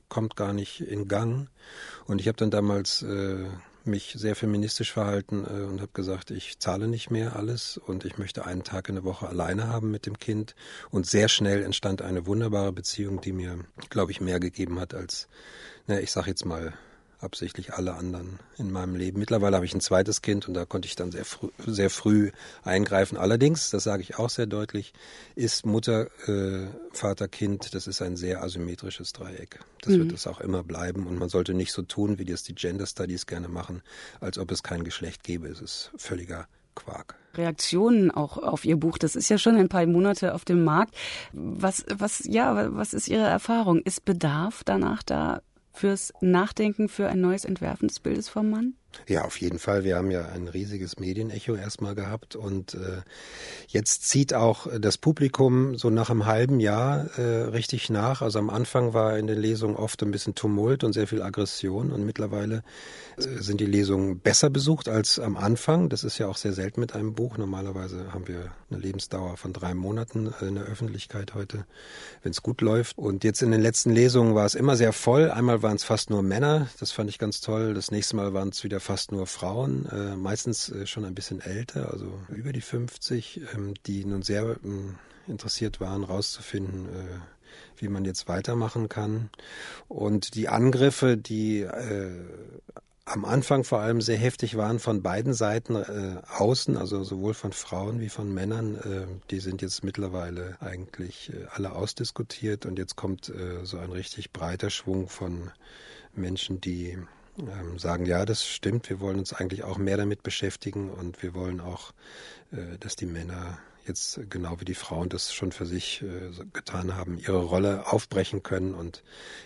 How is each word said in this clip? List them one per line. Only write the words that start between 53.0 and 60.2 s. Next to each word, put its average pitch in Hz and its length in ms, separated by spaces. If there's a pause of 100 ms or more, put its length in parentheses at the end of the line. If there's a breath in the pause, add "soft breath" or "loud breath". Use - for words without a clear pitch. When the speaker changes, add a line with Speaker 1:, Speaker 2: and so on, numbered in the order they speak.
Speaker 1:
jetzt - 400
zieht 139 240
auch 113 340 (140)
das 104 160
Publikum 135 800
so 117 140
nach 113 180
einem 110 160
halben 120 340
Jahr, 123 480 (120)
äh, 117 320
richtig 117 400
nach. 113 320
Also 110 160
am 104 100
Anfang 117 460
war 110 240
in 107 80
den 107 120
Lesungen 110 380
oft 104 260
ein 104 80
bisschen 98 240